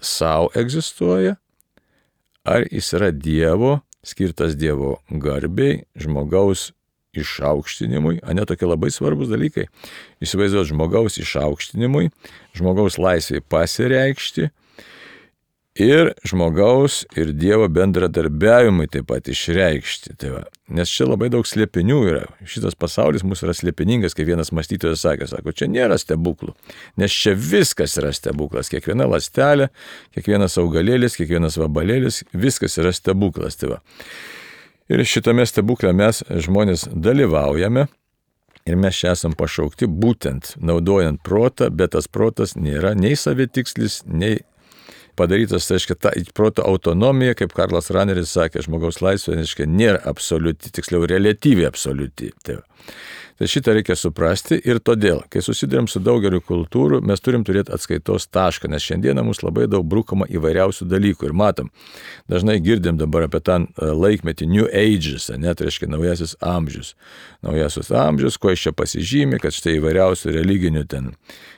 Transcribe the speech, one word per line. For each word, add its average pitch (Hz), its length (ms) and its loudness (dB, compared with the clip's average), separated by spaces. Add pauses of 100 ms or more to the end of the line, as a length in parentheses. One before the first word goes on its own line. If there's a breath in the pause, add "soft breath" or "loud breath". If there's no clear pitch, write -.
sau 82 520 0
egzistuoja, 175 840 -2 (1080)
ar 117 220 2
jis - 260 -6
yra 92 200 2
Dievo, 80 640 2 (260)
skirtas 82 540 -4
Dievo 69 460 -2
garbei, 78 880 -2
žmogaus 78 800 0 (440)
išaukštinimui, 73 1080 -2
ane, 95 220 -2
tokie 90 220 -2
labai 82 240 0
svarbus 143 400 -2
dalykai. 143 380 -4 (540 loud breath)
Įsivaizduot, 98 440 0
žmogaus 85 540 0
išaukštinimui, 117 880 -2 (480 loud breath)
žmogaus 92 420 2
laisvei 82 400 0
pasireikšti 131 1120 0 (1200 loud breath)
ir 143 380 6 (100)
žmogaus 101 800 2 (180)
ir 80 160 0
Dievo 101 320 4
bendradarbiavimui 90 1200 4
taip 65 180 -6
pat 62 180 -4
išreikšti. 82 920 -2
Tai 67 120 -8
va. - 120 -10 (280)
Nes 85 200 -2
čia - 160 0
labai 120 220 0
daug 120 180 0
slėpinių 107 500 0 (100)
yra. 78 140 0 (260)
Šitas 98 320 -6
pasaulis 85 480 0
mūsų 90 220 -4
yra 87 80 -2
slėpiningas, 90 580 -2
kaip 80 140 -2
vienas 85 260 -2
mąstytojas 80 480 -4
sakė, 71 260 0
sako, - 220 -8
čia - 200 -4
nėra 113 280 2
stebuklų, 82 560 -4 (460 loud breath)
nes 101 100 0
čia 101 240 2
viskas 135 640 0
yra 71 160 -2
stebuklas. 69 560 -6
Kiekviena 85 400 -2
ląstelė, 135 580 2 (460 loud breath)
kiekvienas 101 480 0
augalėlis, 101 560 2
kiekvienas 82 400 0
vabalėlis, 92 720 0
viskas 101 480 -2
yra 90 160 2
stebuklas. 95 640 -2
Tai 65 160 -4
va. - 80 -14 (1040 loud breath)
Ir 117 140 2
šitame 117 480 2
stebukle 107 480 2
mes 107 220 4 (100)
žmonės 92 540 0 (100)
dalyvaujame 90 920 2 (800)
ir 85 80 2
mes 95 200 2
čia 90 180 2
esam 82 220 -2
pašaukti 80 520 -2
būtent 85 720 -2
naudojant 85 640 2
protą, 113 480 2
bet 87 240 0
tas 78 80 -2
protas 110 480 -2
nėra 78 440 -2
nei 113 200 2
savitikslis, 127 880 -2
nei 90 380 -2 (720 loud breath)
padarytas, 95 480 2
tai 92 140 2
reiškia, - 180 -4
ta - 160 0 (240)
proto 107 300 2
autonomija, 113 720 2
kaip 92 160 -2
Karlas 87 340 0
Raneris 92 460 0
sakė, 82 320 0
žmogaus 82 340 -4
laisvė, 92 380 0
reiškia, 76 260 -4
nėra 95 360 2 (100)
absoliuti, 82 640 -4
tiksliau, 87 340 -2
reliatyviai 98 640 4
absoliuti. 69 600 -8 (120)
Tai - 140 -8
va. - 60 -20 (720 loud breath)
Tai - 160 0
šitą 127 240 2
reikia 98 240 0
suprasti 87 640 0
ir 120 160 2
todėl, 104 380 2 (100)
kai 95 160 -2
susiduriam 120 480 -2
su 98 80 -4
daugeliu 98 400 2
kultūrų, 120 640 0
mes 101 160 0
turim 123 240 0
turėti 95 320 -2
atskaitos 95 560 -4
tašką, 87 400 0
nes 76 140 -4
šiandieną 120 420 0
mus 107 160 -4
labai 90 240 0
daug 98 240 0
brukama 98 400 0
įvairiausių 90 560 0
dalykų 95 400 0
ir 76 80 -2
matom, 98 320 2 (640 loud breath)
dažnai 98 320 2
girdim 87 320 2
dabar 78 320 0
apie 78 160 -2
tą, 90 140 2 (100)
e, - 240 -4
laikmetį 82 560 0
New 101 240 4
Ages, 95 640 0
ne, 80 160 -2
tai 82 160 -2
reiškia - 240 -6
naujasis 85 480 -2
amžius. 85 540 -4 (500 loud breath)
Naujasis 76 480 -2
amžius, 76 480 2
kuo 95 160 2
jis - 140 -2
čia - 20 -4
pasižymi, 123 720 -2
kad 78 80 0
štai 78 300 -2
įvairiausių 82 580 2
religinių 85 480 0
ten 65 240 -8 (460 loud breath)